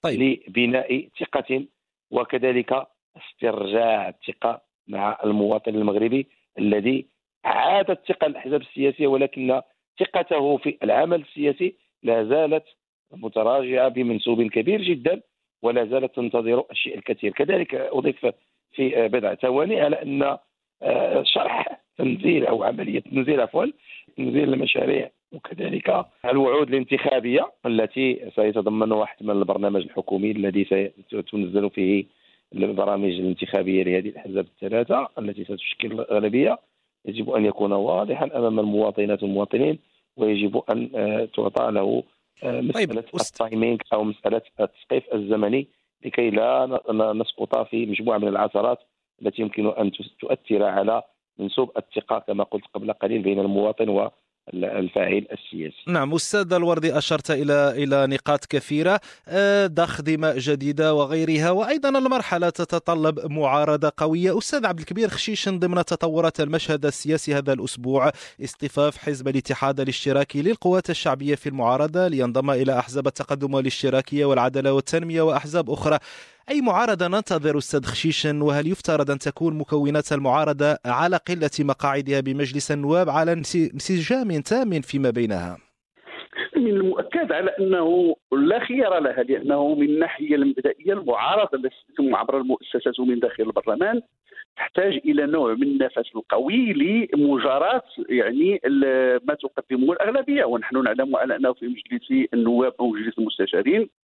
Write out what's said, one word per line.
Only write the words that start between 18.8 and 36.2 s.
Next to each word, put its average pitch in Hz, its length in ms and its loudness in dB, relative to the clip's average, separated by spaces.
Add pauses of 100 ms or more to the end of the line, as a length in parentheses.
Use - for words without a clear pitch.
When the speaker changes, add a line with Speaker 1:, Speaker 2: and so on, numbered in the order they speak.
Speaker 2:
بضع 104 280 0
ثواني 151 460 0
على 147 200 2
أن، 139 360 -2 (440)
آه، - 420 2
شرح - 580 -2 (160)
تنزيل 170 480 2
أو 110 180 0
عملية 107 360 -2
تنزيل، 135 420 0
عفوا، 160 240 0 (520)
تنزيل 135 360 0
المشاريع 131 560 -2 (220)
وكذلك 151 720 -4 (200)
الوعود 135 440 2
الانتخابية 131 840 0 (140)
التي 120 680 0
سيتضمنها 107 680 2
حتما 107 280 -6
البرنامج 98 480 2
الحكومي 98 500 -4
الذي 98 600 0 (160)
ستنزل 101 640 -2
فيه 98 360 2 (500)
البرامج 101 560 0
الانتخابية 92 720 0
لهذه 92 260 0
الأحزاب 95 360 -6
الثلاثة 113 640 -2 (100)
التي 104 240 -8
ستشكل - 480 -8
الأغلبية، 110 680 0 (460)